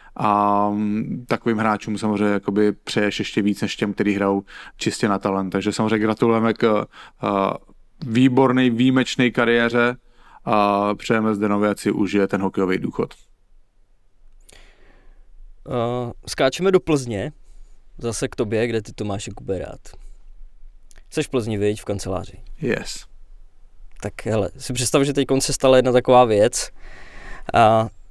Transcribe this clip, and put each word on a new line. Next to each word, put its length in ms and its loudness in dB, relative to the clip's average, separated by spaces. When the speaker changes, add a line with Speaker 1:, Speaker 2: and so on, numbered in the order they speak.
Speaker 1:
a, 540 2
mm, 580 -4
takovým 300 0
hráčům 400 -2
samozřejmě 360 0
jakoby 380 2
přeješ 480 -2
ještě 220 -4
víc 200 0
než 140 -4
těm, 180 -4
který 200 0
hrajou 300 0
čistě 300 -2
na 120 2
talent. 300 -2
Takže 220 -2
samozřejmě 260 0
gratulujeme 560 2
k, 320 2
eh, 40 0
výborný, 640 4
výjimečný 640 2
kariéře 640 2
a 500 2
přejeme 400 0
Zdenovi, 320 0
ať 120 -2
si 120 0
užije 360 0
ten 140 -2
hokejový 360 0
důchod. 360 -6
Speaker 2:
Eh, 440 -4
skáčeme 440 0
do 80 6
Plzně, 520 -2
zase 300 -4
k 80 -12
tobě, 320 0
kde 140 -2
ty 120 -12
to 120 -6
máš, 220 -6
Jakube, 320 -8
rád. 200 -12
Jseš 180 -4
v 20 -16
Plzni, 280 -2
viď, 240 0
v 40 -16
kanceláři? 520 -6
Speaker 1:
Yes. 440 -4
Speaker 2:
Tak 240 -8
hele, 320 0
si 160 -8
představ, 300 2
že 100 0
teďkon 280 0
se 120 -2
stala 220 4
jedna 160 4
taková 340 6
věc. 440 2
A 340 6